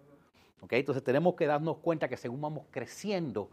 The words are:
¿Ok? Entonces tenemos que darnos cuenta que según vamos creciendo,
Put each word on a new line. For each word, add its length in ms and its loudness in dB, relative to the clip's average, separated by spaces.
¿Ok? 100 -6
Entonces 320 2
tenemos 300 4
que 120 2
darnos 320 0
cuenta 300 0
que 80 -4
según 240 -6
vamos 300 -6
creciendo, 840 -4